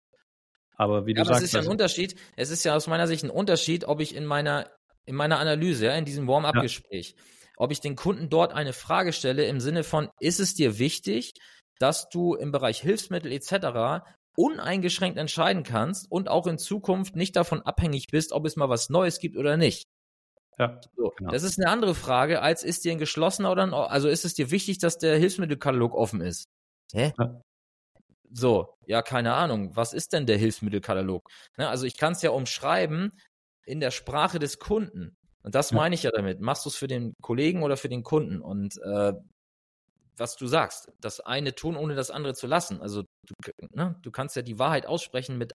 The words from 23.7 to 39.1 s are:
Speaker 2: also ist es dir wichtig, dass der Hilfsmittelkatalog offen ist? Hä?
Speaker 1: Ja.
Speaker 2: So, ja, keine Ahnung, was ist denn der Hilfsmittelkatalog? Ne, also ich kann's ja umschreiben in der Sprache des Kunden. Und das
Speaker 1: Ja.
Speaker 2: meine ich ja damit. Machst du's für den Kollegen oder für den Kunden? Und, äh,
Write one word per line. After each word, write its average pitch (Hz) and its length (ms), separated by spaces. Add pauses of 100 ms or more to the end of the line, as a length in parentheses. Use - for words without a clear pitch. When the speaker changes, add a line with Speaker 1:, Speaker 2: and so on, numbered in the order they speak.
Speaker 2:
also 139 360
ist 165 160
es 170 80
dir 135 180
wichtig, 190 280
dass 170 180
der 156 200
Hilfsmittelkatalog 147 800
offen 107 260
ist? 87 240 (480)
Hä? 147 260
Speaker 1:
Ja. 123 220 (880)
Speaker 2:
So, 117 440 (100)
ja, 113 160
keine 120 320
Ahnung, 117 420
was 117 180
ist - 200
denn 151 140
der 107 100
Hilfsmittelkatalog? 98 840 (340)
Ne, 156 100
also 127 180
ich 123 120
kann's 170 240
ja 160 100
umschreiben 156 800 (540)
in 143 140
der 131 120
Sprache 160 480
des 143 200
Kunden. 202 560 (280)
Und 107 120
das 143 160
Speaker 1:
Ja. 117 80
Speaker 2:
meine 170 160
ich - 80
ja 123 100
damit. 98 280
Machst 127 240
du's 143 100
für 139 120
den 120 340
Kollegen 156 420
oder 139 140
für 131 120
den 123 140
Kunden? 151 380
Und, 101 420
äh, 101 300 (1040)